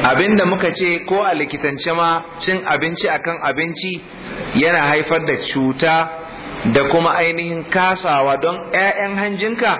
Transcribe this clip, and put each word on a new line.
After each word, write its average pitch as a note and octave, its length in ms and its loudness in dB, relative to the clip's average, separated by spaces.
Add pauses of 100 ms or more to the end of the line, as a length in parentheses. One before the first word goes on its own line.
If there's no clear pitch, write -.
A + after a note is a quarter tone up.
Abinda F3+ 420 4
muka F#3 260 2
ce F3 360 0
ko G3 140 2
a F#3 120 2
likitance D3 600 -2
ma E3 280 2 (160)
cin F#3 260 -2
abinci E3 440 0
akan E3 340 -2
abinci E3 580 -4 (540)
yana E3 240 4 (160)
haifar D#3 320 0
da C#3 160 0
cuta D#3+ 680 2 (640)
da C#3 180 4
kuma E3 280 4
ainihin E3+ 520 -2
kasawa, F3 720 2
don F3 300 -2
ƴaƴan G3 480 0
hanjinka G#3 600 -2